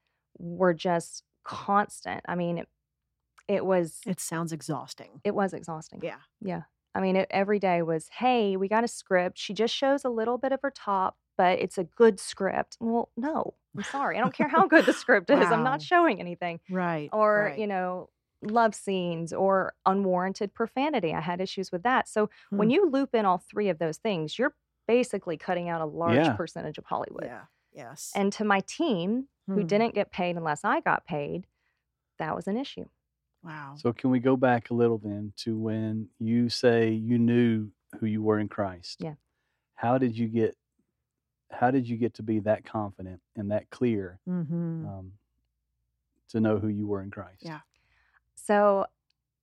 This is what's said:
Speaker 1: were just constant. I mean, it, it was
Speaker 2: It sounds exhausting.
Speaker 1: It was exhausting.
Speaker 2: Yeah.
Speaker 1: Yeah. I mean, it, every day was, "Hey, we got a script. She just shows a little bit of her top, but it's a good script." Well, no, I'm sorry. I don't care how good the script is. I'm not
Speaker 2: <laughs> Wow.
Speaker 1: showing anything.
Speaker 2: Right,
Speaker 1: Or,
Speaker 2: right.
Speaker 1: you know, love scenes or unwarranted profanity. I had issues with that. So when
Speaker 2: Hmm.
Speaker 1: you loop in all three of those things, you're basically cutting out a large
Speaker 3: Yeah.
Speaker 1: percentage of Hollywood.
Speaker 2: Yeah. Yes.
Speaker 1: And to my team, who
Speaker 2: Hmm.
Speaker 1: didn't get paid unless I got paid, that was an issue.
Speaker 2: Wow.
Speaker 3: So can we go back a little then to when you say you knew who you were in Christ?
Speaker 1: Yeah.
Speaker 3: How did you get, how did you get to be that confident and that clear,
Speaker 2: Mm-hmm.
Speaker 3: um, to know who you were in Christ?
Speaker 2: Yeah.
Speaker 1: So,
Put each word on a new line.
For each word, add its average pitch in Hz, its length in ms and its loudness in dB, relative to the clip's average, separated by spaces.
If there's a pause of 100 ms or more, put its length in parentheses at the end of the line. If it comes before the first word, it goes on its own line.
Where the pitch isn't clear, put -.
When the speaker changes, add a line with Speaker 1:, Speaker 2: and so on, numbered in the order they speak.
(380)
Speaker 1:
were 175 360 0
just 170 500 -2 (200)
constant. - 840 -2
I 175 80 -4
mean, 170 240 -2
it, - 100 -12 (800)
it 180 180 0
was 180 420 0
Speaker 2:
It 185 120 -4
sounds 165 340 -6
exhausting. 131 720 -10
Speaker 1:
It 202 120 -2
was 196 180 0
exhausting. 160 480 -14
Speaker 2:
Yeah. 160 180 -10 (220)
Speaker 1:
Yeah. 170 220 -8 (320)
I 190 60 -2
mean, 185 140 2
it, 190 160 2
every 196 280 0
day 180 220 2
was, 160 280 -2
"Hey, 226 460 2
we 190 120 -2
got 214 160 2
a 240 40 -2
script. 180 500 0
She - 160 -8
just 220 220 0
shows 277 300 2
a 254 40 0
little 233 280 -2
bit 262 140 -2
of 269 100 -2
her 277 80 -2
top, 196 480 -2 (200)
but 185 220 6
it's - 200 -4
a 175 60 -2
good 226 340 4
script." - 600 -4
Well, 233 380 -2
no, 294 380 -4 (200)
I'm 202 80 -6
sorry. 247 340 -4
I 214 40 0
don't 262 120 0
care 302 140 0
how 320 200 6
good 311 180 8
the 330 80 4
script 208 380 2
is. 285 160 6
I'm 165 160 4
not 262 80 2
Speaker 2:
<laughs> - 0 -
Wow. 285 80 -2
Speaker 1:
showing 320 400 4
anything. 175 400 -6 (100)
Speaker 2:
Right, 170 420 -2
Speaker 1:
Or, 208 380 4
Speaker 2:
right. - 100 -8
Speaker 1:
you 214 60 -2
know, 185 460 -4 (320)
love 220 320 2
scenes 175 580 -4
or 190 400 2 (140)
unwarranted 190 640 0
profanity. 233 640 -2
I 160 60 -2
had 175 200 -4
issues 190 300 -6
with 175 100 -6
that. 247 260 0
So 214 220 0 (220)
when 208 160 2
Speaker 2:
Hmm. 240 60 4
Speaker 1:
you 359 180 6
loop 269 240 0
in 220 100 2
all 180 140 4
three 202 300 -2
of 160 100 -2
those 160 180 -2
things, 165 400 -4
you're 269 180 0 (320)
basically 214 480 0
cutting 175 340 -4
out 165 120 -4
a 156 40 -2
large 160 320 2
Speaker 3:
Yeah. - 160 4
Speaker 1:
percentage 160 440 -8
of - 80 -18
Hollywood. - 400 -6
Speaker 2:
Yeah. 120 200 -12 (260)
Yes. 135 420 -16
Speaker 1:
And 202 200 2
to 220 120 -6
my 196 140 2
team, 233 680 -2 (180)
who 196 140 0
Speaker 2:
Hmm. 180 60 -2
Speaker 1:
didn't 214 280 0
get 202 160 -2
paid 175 260 -4
unless 160 260 -4
I - 160 0
got - 260 0
paid, 160 420 -6 (720)
that 156 160 -6
was - 120 -8
an 196 100 -2
issue. - 280 -10 (560)
Speaker 2:
Wow. 151 360 -12
Speaker 3:
So 123 140 0
can 131 180 -2
we 127 120 4
go 131 160 4
back 123 320 2
a 123 40 -2
little 117 240 4
then 104 400 -8
to 113 200 -4
when 110 600 -4
you 117 300 2
say 117 440 4
you 113 260 0
knew 117 540 4 (280)
who 117 60 -2
you 107 180 0
were 107 160 4
in 104 80 -2
Christ? 92 540 -8
Speaker 1:
Yeah. 156 140 -8 (600)
Speaker 3:
How 123 220 0
did 123 200 0
you 117 120 0
get, 110 280 0 (960)
how 123 180 0
did 127 200 0
you 117 80 -4
get 113 180 -2
to 110 80 -12
be 110 160 0
that 107 240 0
confident 95 580 -8 (140)
and 101 160 -6
that - 180 -4
clear, 98 600 -2
Speaker 2:
Mm-hmm. 165 580 -4
Speaker 3:
um, 95 260 -12 (1160)
to 113 100 -4
know 107 200 2
who 107 100 -2
you 104 180 -4
were 101 140 -4
in 98 100 -12
Christ? 95 320 -16
Speaker 2:
Yeah. 156 160 -12 (760)
Speaker 1:
So, 202 500 4 (580)